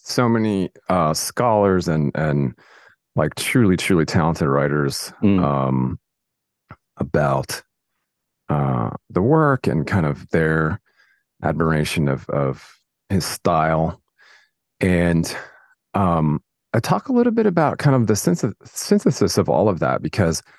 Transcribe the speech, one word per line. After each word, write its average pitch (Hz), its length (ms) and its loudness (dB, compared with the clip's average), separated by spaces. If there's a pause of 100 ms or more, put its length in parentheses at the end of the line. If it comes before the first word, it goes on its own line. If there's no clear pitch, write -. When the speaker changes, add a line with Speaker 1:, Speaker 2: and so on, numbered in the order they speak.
Speaker 1:
so 123 240 0
many, 107 420 0 (180)
uh, 82 260 2
scholars 101 760 0
and, 78 260 0
and, 73 400 -2 (640)
like, 78 180 0
truly, 101 420 2
truly 82 280 2
talented 80 440 0
writers, 71 640 -2 (100)
Speaker 2:
Mm. 98 200 2
Speaker 1:
um, 65 560 -2 (1000)
about, 69 640 -2 (880)
uh, 67 420 -2 (200)
the 90 120 0
work 143 440 2
and 71 200 0
kind 85 200 0
of 69 240 -6
their 80 500 0 (640)
admiration 78 680 0
of, 67 220 -6
of 69 420 -4 (360)
his 95 160 -2
style. 80 760 -2 (800)
And, 87 540 0 (600)
um, 82 460 0 (340)
I 113 60 2
talk - 280 -2
a 269 40 -4
little 240 200 2
bit 220 140 0
about 165 320 2
kind 139 180 4
of 117 100 2
the 107 80 2
synth-, 135 400 -2 (100)
synthesis - 760 0
of 82 100 0
all 78 200 2
of 87 120 0
that, 65 220 0
because 82 400 -2 (160)